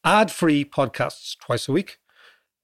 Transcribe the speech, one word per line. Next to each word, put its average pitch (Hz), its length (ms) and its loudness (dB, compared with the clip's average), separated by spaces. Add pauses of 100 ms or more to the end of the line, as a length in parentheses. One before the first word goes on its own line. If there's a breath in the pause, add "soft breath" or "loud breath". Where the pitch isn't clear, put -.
Ad-free 160 600 2
podcasts - 720 -4
twice - 280 -6
a 135 40 -4
week. 185 260 -4 (640 soft breath)